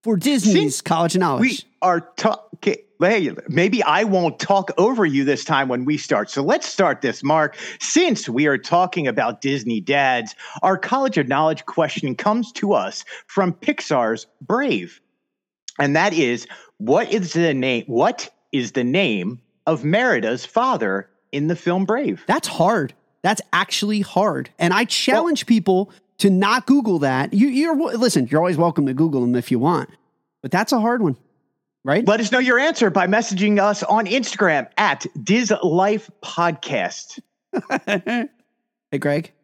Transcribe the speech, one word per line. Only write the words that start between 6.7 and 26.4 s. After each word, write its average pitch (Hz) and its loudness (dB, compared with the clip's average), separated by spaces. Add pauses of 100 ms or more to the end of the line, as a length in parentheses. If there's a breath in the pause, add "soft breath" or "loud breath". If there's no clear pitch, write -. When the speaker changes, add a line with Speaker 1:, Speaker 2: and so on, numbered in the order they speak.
Speaker 2:
this, - -4
Mark. 151 0 (240 loud breath)
Since 320 0
we 131 0
are 139 2
talking 175 0
about 117 -2
Disney 120 -2
dads, 127 0 (280 loud breath)
our 190 2
College 262 -2
of 131 0
Knowledge 151 0
question 143 -2
comes 214 -2
to 208 -2
us 190 -4 (220 loud breath)
from 185 0
Pixar's 127 -2 (140)
Brave. 165 -4 (760)
And 143 0
that 185 2
is, 123 0 (320 loud breath)
what 147 0
is 185 -2
the 165 2
name, 127 -2
what 143 0 (240)
is 123 -2
the 127 -2
name 123 -2 (260)
of 156 -2
Merida's 151 0
father 117 -2 (240)
in 143 -2
the 165 0
film 180 0
Brave? 214 -2
Speaker 1:
That's 254 -2
hard. 170 0 (280)
That's 202 0 (100)
actually 202 0
hard. 170 -2
And 170 2
I 220 2
challenge - 0
Speaker 2:
Well - -14
Speaker 1:
people 196 2 (280 soft breath)
to 202 4
not 202 2